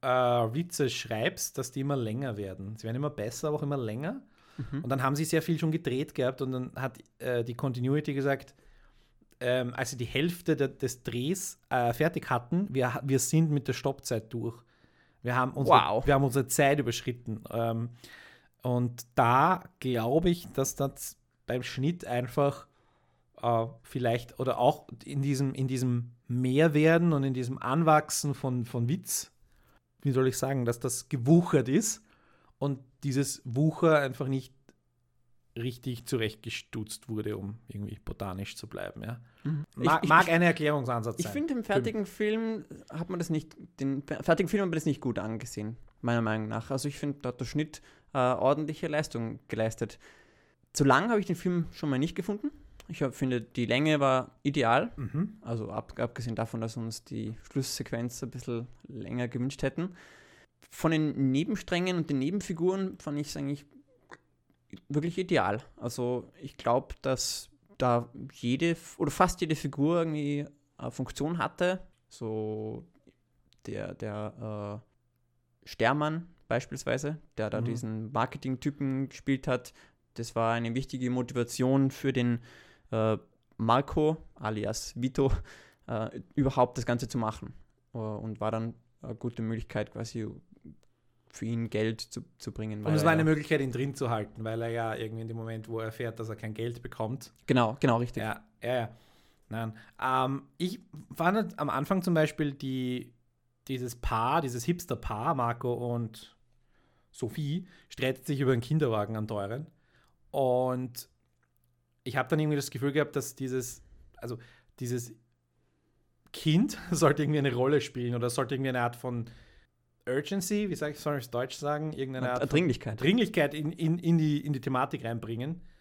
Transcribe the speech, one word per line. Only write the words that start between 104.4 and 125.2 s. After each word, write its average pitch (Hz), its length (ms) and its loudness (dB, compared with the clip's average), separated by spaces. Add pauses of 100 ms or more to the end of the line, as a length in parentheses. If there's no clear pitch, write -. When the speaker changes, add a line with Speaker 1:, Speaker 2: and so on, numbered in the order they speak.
Speaker 1:
dieses 123 220 -4
Hipster-Paar, 139 720 -2
Marco 120 380 0
und 117 640 -6 (720)
Sophie, 151 560 -6 (220)
streitet - 380 -2
sich 143 140 0
über 131 120 4
einen 117 100 4
Kinderwagen 113 540 2
an 107 100 -2
teuren. 107 400 -4 (640)
Und 127 800 0 (960)
ich 127 120 -4
hab - 120 0
dann 147 100 4
irgendwie 151 180 2
das 139 140 -4
Gefühl 139 220 -2
gehabt, 147 240 2
dass - 180 -4
dieses, 127 480 -4 (360)
also 120 200 -8 (400)
dieses 123 340 -4 (1200)
Kind 165 520 2
<laughs> 180 80 -8
sollte 151 320 4
irgendwie 151 140 2
eine 139 160 2
Rolle 135 260 4
spielen 120 340 -4
oder 120 160 0
sollte 127 240 -2
irgendwie 135 160 -2
eine 127 120 0
Art 120 140 -2
von 120 300 -6 (800)
Urgency, 196 640 0
wie 180 60 -2
sag 151 180 -4
ich, 143 80 -12
soll 147 160 0
ich 123 80 -4
es 120 60 -14
deutsch 127 260 -4
sagen? 151 360 -2
Irgendeine 131 340 -4
Speaker 2:
Eine 123 80 0
Speaker 1:
Art 127 80 0
von 139 80 0
Speaker 2:
Dringlichkeit. 131 500 2
Speaker 1:
Dringlichkeit 156 540 4
in, 151 180 -4
in, 165 260 0
in 170 200 4
die, 151 260 2
in 147 80 -2
die 131 80 -2
Thematik 131 440 -2
reinbringen. 117 580 -6 (180)